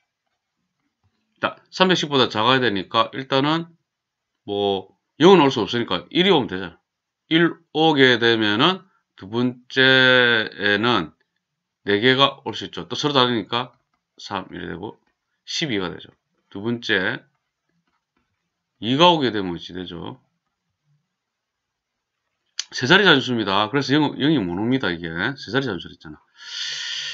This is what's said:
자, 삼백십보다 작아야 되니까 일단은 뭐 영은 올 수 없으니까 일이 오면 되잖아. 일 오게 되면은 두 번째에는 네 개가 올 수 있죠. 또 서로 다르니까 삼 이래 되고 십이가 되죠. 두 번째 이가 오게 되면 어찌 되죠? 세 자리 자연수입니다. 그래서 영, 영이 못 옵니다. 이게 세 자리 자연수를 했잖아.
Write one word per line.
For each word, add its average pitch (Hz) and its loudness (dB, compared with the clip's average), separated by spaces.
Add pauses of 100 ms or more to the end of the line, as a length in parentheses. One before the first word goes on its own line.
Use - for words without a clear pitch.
(1400)
자, - -4 (140)
삼백십보다 147 0
작아야 117 2
되니까 113 -2
일단은 143 -2 (760)
뭐 101 -2 (300)
영은 185 8
올 139 4
수 127 -2
없으니까 85 -4
일이 175 0
오면 139 2
되잖아. 90 -10 (480)
일 165 2 (200)
오게 139 4
되면은 117 2 (340)
두 95 -18
번째에는 120 2 (720)
네 101 0
개가 131 0
올 110 -8
수 98 -12
있죠. 85 -12
또 - -12
서로 147 -4
다르니까 123 -2 (460)
삼 - -12
이래 87 -12
되고 87 -14 (460)
십이가 101 -6
되죠. 80 -18 (400)
두 98 -14
번째 113 -4 (1600)
이가 139 4
오게 143 2
되면 95 -4
어찌 85 -14
되죠? 90 -12 (2500)
세 - -6
자리 190 4
자연수입니다. 113 2
그래서 135 -2
영, 147 0
영이 147 0
못 87 -4
옵니다. 110 -2
이게 85 -6 (300)
세 - -16
자리 135 -2
자연수를 85 -10
했잖아. - -20 (920)